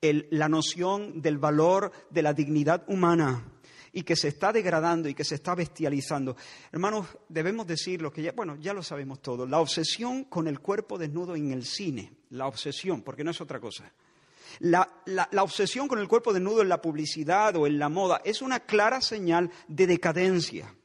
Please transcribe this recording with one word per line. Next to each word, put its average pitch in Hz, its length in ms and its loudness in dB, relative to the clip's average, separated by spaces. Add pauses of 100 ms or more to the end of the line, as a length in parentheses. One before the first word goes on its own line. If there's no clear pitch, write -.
el, 151 320 2
la 151 160 2
noción 175 720 0
del 151 160 0
valor 160 540 4 (180)
de 160 120 0
la 151 100 2
dignidad 151 560 2
humana 165 560 2 (480)
y 190 100 -6
que 165 140 0
se 160 100 0
está 190 260 0
degradando 170 560 0
y 139 60 -4
que - 80 -8
se 147 140 -4
está 180 180 -4
bestializando. 143 840 -4 (360)
Hermanos, 202 340 -2 (220)
debemos 180 400 -4
decir 170 340 -4
lo 147 100 -6
que 156 100 -8
ya, 156 100 -6
bueno, 175 240 -8
ya 165 180 -6
lo 196 80 -10
sabemos 139 400 -10
todos. 127 260 -6
La 147 120 2
obsesión 233 640 -2
con 160 240 -4
el 143 100 -4
cuerpo 202 400 -4
desnudo 170 380 -6
en 147 160 -2
el 127 120 -6
cine. 135 500 -8 (160)
La 131 180 -6
obsesión, 147 540 -6
porque 131 200 -10
no 160 80 -4
es 165 100 -6
otra 139 200 -10
cosa. 104 320 -14 (680)
La, 175 460 2
la, 185 260 -2
la 196 140 4
obsesión 208 420 -2
con 240 140 -2
el 202 80 -4
cuerpo 233 240 4
desnudo 196 280 2
en 196 80 4
la 175 140 2
publicidad 160 720 0
o 151 140 4
en 147 100 2
la 147 100 0
moda 175 360 2
es 214 180 -2
una 262 160 -2
clara 214 420 2
señal 175 480 2 (200)
de 175 180 4
decadencia. 175 880 2 (100)